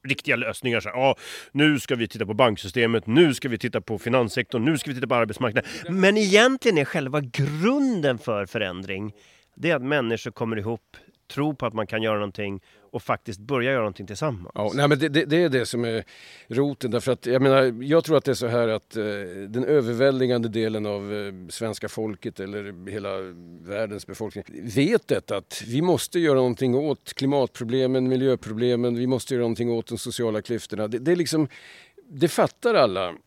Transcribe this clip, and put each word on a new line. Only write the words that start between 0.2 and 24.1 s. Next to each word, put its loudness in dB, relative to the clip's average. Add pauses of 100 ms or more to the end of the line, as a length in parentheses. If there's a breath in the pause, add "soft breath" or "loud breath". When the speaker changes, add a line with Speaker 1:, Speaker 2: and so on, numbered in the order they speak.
Speaker 1:
lösningar, -2
så -10
här, -8
"Ja, 4 (360 loud breath)
nu 4
ska -2
vi -2
titta -6
på -4
banksystemet, 2
nu 6
ska -6
vi -4
titta -2
på -6
finanssektorn, 0
nu 2
ska -6
vi -6
titta -4
på 0
arbetsmarknaden." 0 (180 loud breath)
Men 4
egentligen 4
är 2
själva -2
grunden 0
för -2
förändring, -6 (420 soft breath)
det -2
är 2
att -4
människor -2
kommer -4
ihop, -8 (380)
tror -2
på -6
att -4
man -2
kan -4
göra 0
någonting -6 (300 soft breath)
och -8
faktiskt -6
börja -2
göra 0
någonting -6
tillsammans. -6
Speaker 2:
Ja, -2
nej, 4
men 4
det, 0
det, 2
det 2
är 4
det 0
som -2
är -2 (440 loud breath)
roten, 0
därför 0
att, -4
jag 4
menar, 4
jag 4
tror 2
att 4
det 0
är 2
så -2
här 2
att, -4
eh, -2 (460)
den -2
överväldigande 2
delen -2
av, -4
eh, -6 (180)
svenska -6
folket -8
eller -10
hela -8 (600)
världens -6
befolkning -10 (300)